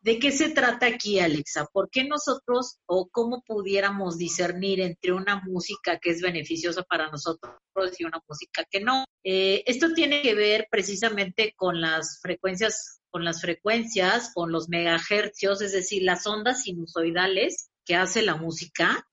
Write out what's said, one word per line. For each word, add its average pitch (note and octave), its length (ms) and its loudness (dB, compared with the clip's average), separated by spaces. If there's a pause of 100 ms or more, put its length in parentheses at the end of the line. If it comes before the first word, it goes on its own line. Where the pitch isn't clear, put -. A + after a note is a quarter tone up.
¿De A3+ 160 4
qué C#4 140 4
se D4+ 200 2
trata B3+ 340 2
aquí, G#3 340 2
Alexa? D3+ 540 0
¿Por F#3+ 160 0
qué C4 160 0
nosotros B3+ 800 -2
o - 240 0
cómo A#3+ 360 -2
pudiéramos G3 720 -2
discernir F3 640 -2
entre F3+ 320 -2
una F#3+ 300 -2
música F#3 580 -4
que F3 120 0
es E3+ 100 -2
beneficiosa E3+ 640 -2
para D#3+ 280 -2
nosotros D#3+ 400 -6 (460)
y E3+ 80 -6
una E3 200 -8
música - 460 -8
que G3 80 -2
no? C4 240 0 (220)
Eh, F#3+ 400 2
esto C#4+ 280 2
tiene D4 280 2
que A#3+ 140 2
ver G#3 360 2
precisamente G3+ 840 0
con F3 240 0
las D#3+ 400 -2
frecuencias, F#3+ 880 -2
con E3+ 160 -4
las E3 160 -2
frecuencias, G#3 920 0
con E3+ 200 -2
los E3 160 -2
megahercios, G3 920 0
es G3+ 120 -2
decir, F#3+ 300 0
las F3+ 220 2
ondas G#3+ 380 0
sinusoidales F3+ 1080 0 (160)
que F3 100 0
hace F#3 260 2
la F#3 160 2
música. E3 760 -2